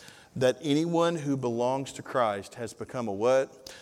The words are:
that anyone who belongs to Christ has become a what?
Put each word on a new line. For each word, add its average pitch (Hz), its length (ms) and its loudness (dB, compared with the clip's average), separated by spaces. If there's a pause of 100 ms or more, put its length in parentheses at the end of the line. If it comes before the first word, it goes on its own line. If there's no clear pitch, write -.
(360)
that 127 280 4
anyone 165 520 2
who 143 220 -2
belongs 127 560 -2
to - 80 -14
Christ 107 540 0
has 117 180 -8
become 117 340 -8
a 101 60 -2
what? 127 580 2 (100)